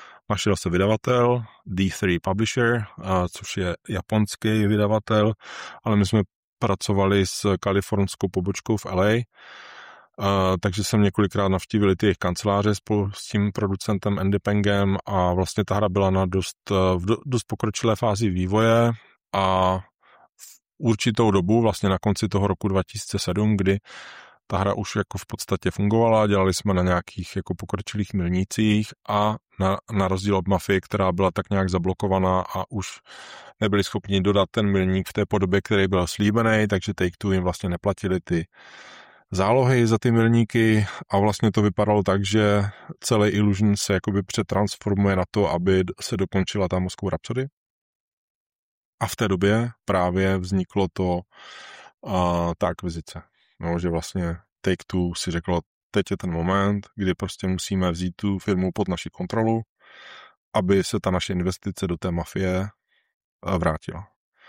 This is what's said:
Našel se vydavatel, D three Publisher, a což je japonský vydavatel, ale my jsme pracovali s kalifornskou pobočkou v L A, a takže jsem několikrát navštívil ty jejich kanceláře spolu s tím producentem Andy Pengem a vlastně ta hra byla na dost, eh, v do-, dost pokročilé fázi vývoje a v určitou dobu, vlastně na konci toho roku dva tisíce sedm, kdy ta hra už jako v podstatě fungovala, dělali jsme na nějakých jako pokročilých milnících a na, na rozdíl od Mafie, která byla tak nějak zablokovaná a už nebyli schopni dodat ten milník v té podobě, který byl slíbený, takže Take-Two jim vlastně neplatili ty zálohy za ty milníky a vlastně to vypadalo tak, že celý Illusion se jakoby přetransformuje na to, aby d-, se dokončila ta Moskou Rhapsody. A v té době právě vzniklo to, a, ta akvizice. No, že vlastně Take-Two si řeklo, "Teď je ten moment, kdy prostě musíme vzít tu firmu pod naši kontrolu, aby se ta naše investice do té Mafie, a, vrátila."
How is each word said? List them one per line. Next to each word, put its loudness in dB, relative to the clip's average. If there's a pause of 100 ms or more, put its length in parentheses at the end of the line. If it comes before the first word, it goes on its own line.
(300)
Našel 2
se -4
vydavatel, 2 (240)
D 0
three 0
Publisher, 0 (160)
a 0
což -12
je -4 (120)
japonský 0
vydavatel, 2 (520)
ale 2
my 4
jsme 2 (360)
pracovali 2
s 0
kalifornskou 0
pobočkou -2
v -8
L -2
A, 2 (920)
a 2
takže -2
jsem 2
několikrát 2
navštívil 2
ty 0
jejich 4
kanceláře 0
spolu -2
s -16
tím 0
producentem -2
Andy 0
Pengem 0 (100)
a 2
vlastně 0
ta -2
hra 2
byla 2
na 2
dost, -4 (140)
eh, 2 (220)
v -4
do-, 2 (100)
dost -2
pokročilé -2
fázi 0
vývoje 4 (400)
a 2 (580)
v -20 (180)
určitou 2
dobu, 2
vlastně 0
na 2
konci -2
toho 0
roku -2
dva 0
tisíce -8
sedm, 0
kdy 2 (720)
ta -2
hra 2
už -6
jako -4
v -12
podstatě -4
fungovala, 2
dělali 2
jsme -2
na 2
nějakých -2
jako -6
pokročilých -6
milnících 0 (200)
a 0 (240)
na, 2 (140)
na 0
rozdíl 0
od -2
Mafie, 2
která 0
byla 2
tak -6
nějak 0
zablokovaná 0 (140)
a -4
už -6 (720)
nebyli 2
schopni -2
dodat 2
ten 0
milník 0
v -14
té 0
podobě, 2
který 2
byl 2
slíbený, 2
takže -2
Take-Two -2
jim 0
vlastně -4
neplatili -2
ty -2 (840)
zálohy 2
za 2
ty 2
milníky 4 (240)
a 2
vlastně 2
to 2
vypadalo 2
tak, 0
že 4 (380)
celý 2
Illusion 2
se -2
jakoby 0
přetransformuje 0
na 0
to, 0
aby 2
d-, -6
se -6
dokončila -2
ta -2
Moskou -6
Rhapsody. -4 (1500)
A 0
v -8
té 0
době 2 (160)
právě 0
vzniklo -2
to, -2 (840)
a, 0
ta 0
akvizice. -8 (380)
No, -4
že -2
vlastně -4 (300)
Take-Two -2
si -6
řeklo, -2 (300)
"Teď -2
je -2
ten -8
moment, 0 (100)
kdy 0
prostě -8
musíme -2
vzít -4
tu -2
firmu 0
pod -2
naši -6
kontrolu, -2 (920)
aby 2
se -4
ta 0
naše -2
investice -4
do -4
té -4
Mafie, -2 (760)
a, -2
vrátila." -4 (420)